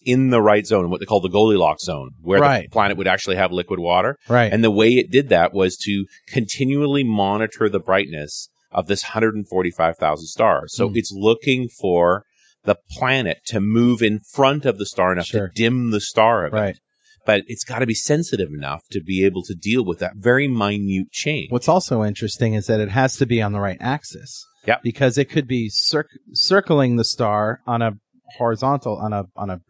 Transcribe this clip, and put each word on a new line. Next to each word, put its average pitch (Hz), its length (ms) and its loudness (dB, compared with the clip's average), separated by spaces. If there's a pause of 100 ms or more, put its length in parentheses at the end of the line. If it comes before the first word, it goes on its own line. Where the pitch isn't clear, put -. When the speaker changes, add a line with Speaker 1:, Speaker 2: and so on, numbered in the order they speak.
Speaker 1:
in 127 240 2
the 120 140 4
right 104 240 4
zone, 92 240 2
what 90 80 -4
they - 80 -10
call 104 120 2
the 92 100 -2
Goldilocks 95 560 2
zone, 69 260 -8 (100)
where 92 200 0
Speaker 2:
Right. 135 240 2
Speaker 1:
the - 40 -20
planet 101 280 0
would 92 100 -4
actually 92 300 0
have 92 140 0
liquid 90 280 -4
water. 90 360 0 (120)
Speaker 2:
Right. 117 260 2
Speaker 1:
And 113 100 2
the 110 80 4
way 113 180 4
it 123 220 2
did 135 180 2
that 87 240 4
was 95 240 0
to 101 280 -4 (220)
continually 139 760 -2
monitor 107 640 0
the 98 100 4
brightness 78 680 -2 (220)
of 87 140 -2
this 101 160 -2
hundred 110 320 0
and 104 140 -8
forty-five 85 500 0
thousand 78 300 -2
stars. 80 480 0
So 98 140 0
Speaker 2:
Mm. 95 80 -4
Speaker 1:
it's 107 140 -4
looking 113 560 0 (140)
for 90 420 2 (420)
the 104 100 2 (160)
planet 127 560 -2
to 110 120 -2
move 117 440 2
in 107 160 2
front 139 440 0
of 113 140 0
the 101 80 -6
star 92 260 0
enough 90 140 -2
Speaker 2:
Sure. 101 220 -4
Speaker 1:
to 85 80 -12
dim 120 340 0
the 107 100 0
star 110 460 2
a 73 60 -6
bit. 107 40 -6
Speaker 2:
Right. 101 200 -2 (500)
Speaker 1:
But 104 220 4
it's 117 160 -8
gotta 120 240 -4
be 113 80 -2
sensitive 143 580 -2
enough 71 380 -8
to 98 100 -6
be 92 240 0
able 92 180 0
to 98 120 -10
deal 110 280 -2
with 90 160 -4
that 90 180 -6
very 123 300 2
minute 101 640 -2
change. 147 400 -6
Speaker 2:
What's 120 160 -2
also 156 360 2
interesting 110 500 -2
is 107 140 -2
that 110 120 2
it 107 100 -2
has 131 280 0
to 139 80 0
be 117 160 0
on 104 120 -2
the 104 60 -4
right 98 200 -4
axis. - 680 -10 (220)
Speaker 1:
Yep. 117 160 0
Speaker 2:
Because 123 340 0
it 139 140 0
could 143 160 -2
be 117 220 -2
circ-, - 420 -2 (220)
circling 147 640 2
the 113 80 2
star 107 600 -2
on 117 160 0
a 113 120 0 (440)
horizontal, 123 600 -2
on 107 160 -4
a, 101 100 -2 (120)
on 101 140 -8
a 90 200 -8